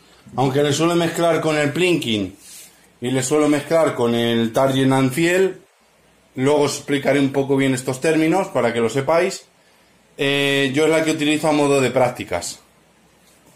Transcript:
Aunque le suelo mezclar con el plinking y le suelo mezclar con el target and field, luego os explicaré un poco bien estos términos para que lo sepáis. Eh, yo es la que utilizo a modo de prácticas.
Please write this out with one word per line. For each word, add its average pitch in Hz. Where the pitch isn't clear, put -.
Aunque 135
le 147
suelo 165
mezclar 170
con 156
el 147
plinking 131
y 123
le 131
suelo 151
mezclar 147
con 120
el 117
target 135
and 135
field, 175
luego 143
os 135
explicaré 139
un 139
poco 135
bien 135
estos 131
términos 165
para 117
que 117
lo 113
sepáis. 160
Eh, 139
yo 151
es 156
la 160
que 156
utilizo 151
a 151
modo 143
de 127
prácticas. 123